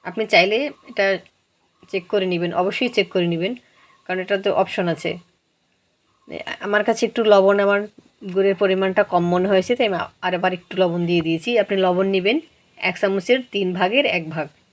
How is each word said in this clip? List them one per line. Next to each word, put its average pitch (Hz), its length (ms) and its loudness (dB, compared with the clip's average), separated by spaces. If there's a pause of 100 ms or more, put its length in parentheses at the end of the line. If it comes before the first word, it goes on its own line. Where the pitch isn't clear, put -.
আপনি 185 180 -6 (100)
চাইলে 196 240 4 (340)
এটা 202 140 0 (840)
চেক 185 120 -4 (100)
করে 196 180 0
নেবেন, 175 200 -2 (100)
অবশ্যই 208 340 -2
চেক 190 200 2
করে 180 180 0
নেবেন, 180 200 -4 (520)
কারণ 185 200 -6
এটা 202 100 -2 (100)
তো 208 40 2 (120)
অপশন 185 320 -2
আছে। 165 180 -6 (1500)
আমার 208 220 0
কাছে 226 220 0
একটু 233 120 -4 (120)
লবণ, 196 320 6
আমার 202 140 2 (540)
গুড়ের 196 280 2
পরিমাণটা 190 500 2
কম 175 120 2 (100)
মনে 180 180 2
হয়েছে, 190 260 2
তাই 240 120 0
আমি 180 80 -2 (280)
আর 180 120 0
আবার 180 200 0
একটু - 240 -16
লবণ 175 280 0
দিয়ে 170 180 2
দিয়েছি। 165 220 -2 (140)
আপনি 202 120 -2 (100)
লবণ 180 300 2
নেবেন 196 220 2 (520)
এক 180 120 -6
চামচের 196 380 0 (140)
তিন 202 140 -2 (100)
ভাগের 214 280 0 (120)
এক 170 60 -4 (120)
ভাগ 151 120 -6 (260)